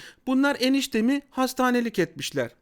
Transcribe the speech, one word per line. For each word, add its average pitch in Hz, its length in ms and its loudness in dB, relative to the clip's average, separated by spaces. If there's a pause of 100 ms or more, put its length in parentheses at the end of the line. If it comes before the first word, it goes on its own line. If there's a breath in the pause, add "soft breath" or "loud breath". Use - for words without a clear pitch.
(260 loud breath)
bunlar 269 340 2
eniştemi 262 720 0
hastanelik 247 680 0
etmişler. 139 520 -4 (120)